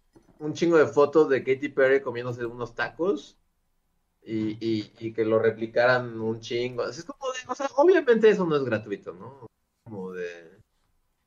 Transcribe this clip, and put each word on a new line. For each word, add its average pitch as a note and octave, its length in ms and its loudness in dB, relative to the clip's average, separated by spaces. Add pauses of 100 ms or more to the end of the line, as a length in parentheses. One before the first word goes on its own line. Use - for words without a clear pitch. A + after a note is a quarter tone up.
(400)
un D3+ 140 -6
chingo E3+ 240 2
de C#3+ 100 6
fotos C#3+ 420 4
de B2 140 0
Katy C3+ 260 -2
Perry C3+ 320 2
comiéndose B2 440 -8
unos A#2 300 -10
tacos E3 600 -6 (880)
y, A2 280 -6 (140)
y, A2 340 -4
y A2+ 140 -10
que A2+ 120 -2
lo A2 140 2
replicaran A2+ 800 0
un A2+ 200 -4
chingo. A#2+ 440 -6
Así B2 160 -8
es E3+ 60 -16
como - 280 -10
de, - 140 -8
o B3+ 80 -6
sea, C#4 200 -6
obviamente C#4 540 6
eso F#3 160 2
no D#3 100 0
es C#3 80 0
gratuito, G#2+ 500 -6
¿no? A#2 340 -20 (360)
Como F#2+ 300 -12
de, F2 460 -12 (680)